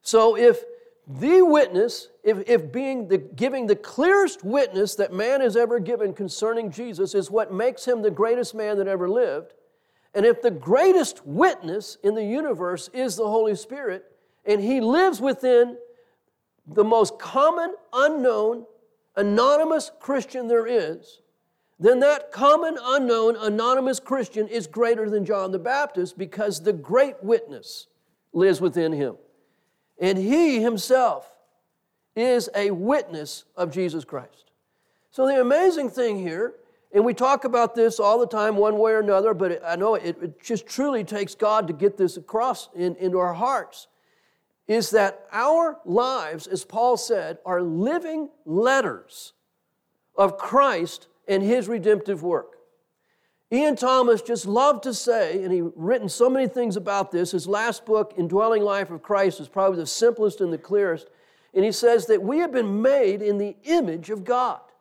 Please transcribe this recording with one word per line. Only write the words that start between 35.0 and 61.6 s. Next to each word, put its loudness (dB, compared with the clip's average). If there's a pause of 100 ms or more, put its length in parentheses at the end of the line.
So 0
the 4
amazing 2
thing -2
here, -6 (380)
and 4
we 2
talk 2
about 2
this 2
all 4
the 2
time 0
one 2
way 4
or 4
another, 2
but -2
it, -6
I -2
know 2
it, -6
it -12
just -6
truly -2
takes -8
God 0
to -6
get 0
this 0
across -6
in, -4
into -2
our 0
hearts, -6 (800)
is 0
that 0
our 0
lives, -2
as -6
Paul 0
said, -4
are -2
living -4 (160)
letters -2 (840)
of 2
Christ 0 (200)
and 0
his 0
redemptive -2
work. -4 (960)
Ian 2
Thomas 4
just -6
loved 2
to -6
say, -2
and -4
he's 0 (120)
written -2
so 2
many 0
things -4
about -4
this, -2
his -4
last -4
book, 0
Indwelling 0
Life -2
of -12
Christ, 0
is -14
probably 0
the -8
simplest 0
and -2
the -6
clearest. -2 (460)
And 4